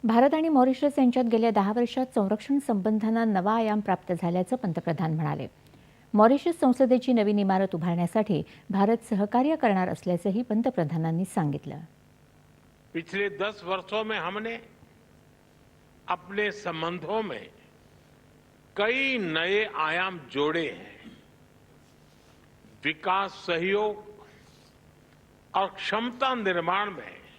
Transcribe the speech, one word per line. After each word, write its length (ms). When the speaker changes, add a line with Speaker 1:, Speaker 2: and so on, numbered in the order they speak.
Speaker 1:
भारत 280
आणि 160
मॉरिशस 480
यांच्यात 280
गेल्या 260
दहा 240
वर्षात 300
संरक्षण 440
संबंधांना 640
नवा 300
आयाम 240
प्राप्त 420
झाल्याचं 340
पंतप्रधान 580
म्हणाले. 340
मॉरिशस 480
संसदेची 520
नवीन 260
इमारत 340
उभारण्यासाठी 680
भारत 280
सहकार्य 460
करणार 340
असल्याचंही 520
पंतप्रधानांनी 840
सांगितलं. 540
Speaker 2:
पिछले 360
दस 340
वर्षों 420
में 140
हमने 380
अपने 440
संबंधों 760
में 220
कई 420
नए 480
आयाम 420
जोड़े 360
हैं. 420
विकास 640
सहयोग 480
और 120
क्षमता 680
निर्माण 540
में 260